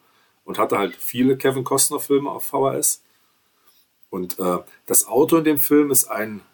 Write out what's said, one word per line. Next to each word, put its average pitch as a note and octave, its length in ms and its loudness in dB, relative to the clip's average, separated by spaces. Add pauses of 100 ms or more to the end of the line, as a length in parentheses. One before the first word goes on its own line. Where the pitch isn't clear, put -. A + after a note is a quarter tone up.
(440)
und F#2+ 140 -10
hatte G#2+ 200 0
halt F#2+ 180 -2
viele C3 420 0
Kevin C3 260 0
Costner-Filme C#3+ 680 0
auf - 140 -10
V C3+ 200 0
H C3+ 120 0
S. - 240 -2 (1080)
Und, F#2 300 -8
äh, F2+ 200 0 (260)
das - 220 0
Auto D#3 300 4
in D#3+ 60 0
dem D3+ 160 2
Film D3 320 4
ist C3+ 140 2
ein G#2+ 360 -8 (120)